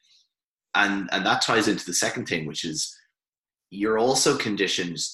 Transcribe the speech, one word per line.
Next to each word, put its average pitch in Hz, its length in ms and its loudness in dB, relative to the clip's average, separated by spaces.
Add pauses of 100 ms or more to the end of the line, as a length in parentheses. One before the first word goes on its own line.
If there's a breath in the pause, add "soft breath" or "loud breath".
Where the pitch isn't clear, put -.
(760 soft breath)
And, 98 380 2
and 95 140 0
that 127 160 2
ties 110 260 4
into 95 160 0
the 87 100 -8
second - 320 -2
thing, 80 200 -4
which 76 180 -8
is 78 320 -6 (800 loud breath)
you're 110 240 0
also 131 380 4
conditioned 92 640 -2 (140)